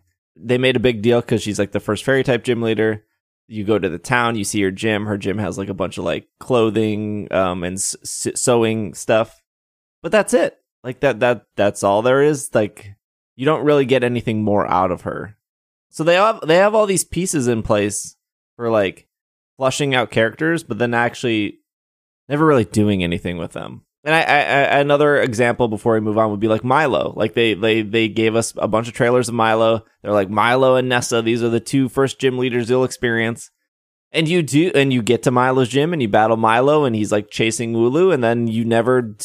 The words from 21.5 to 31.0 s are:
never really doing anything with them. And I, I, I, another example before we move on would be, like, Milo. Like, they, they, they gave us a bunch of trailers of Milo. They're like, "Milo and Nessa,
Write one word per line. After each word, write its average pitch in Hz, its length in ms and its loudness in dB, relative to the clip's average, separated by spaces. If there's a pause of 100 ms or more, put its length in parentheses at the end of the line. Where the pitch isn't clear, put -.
never 147 180 2
really 139 180 4
doing 104 400 0
anything 87 340 -4
with 82 140 -10
them. - 300 -14 (220)
And 151 100 0
I, 160 80 2
I, 143 180 2
I, 135 380 2
another 143 420 4
example 120 480 0
before 110 260 0
we 110 60 2
move 107 180 -2
on 110 120 2
would 104 100 -4
be, 110 80 2
like, 110 140 0
Milo. 127 540 0
Like, 107 180 -2
they, 113 200 2
they, 110 280 0
they 110 260 0
gave 110 280 0
us 117 200 -2
a - 120 -2
bunch 110 200 0
of 113 60 -14
trailers 120 340 0
of 117 60 -8
Milo. 113 500 2 (180)
They're 101 100 -4
like, 98 180 0
"Milo 127 460 2
and 127 120 0
Nessa, 120 340 0